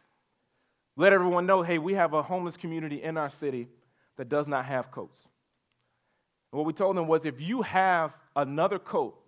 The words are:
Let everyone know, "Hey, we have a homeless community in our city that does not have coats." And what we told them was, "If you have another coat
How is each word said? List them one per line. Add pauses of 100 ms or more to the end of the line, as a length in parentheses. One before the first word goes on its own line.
(960)
Let
everyone
know,
"Hey,
we
have
a
homeless
community
in
our
city (480)
that
does
not
have
coats." (1300)
And
what
we
told
them
was,
"If
you
have (220)
another
coat (100)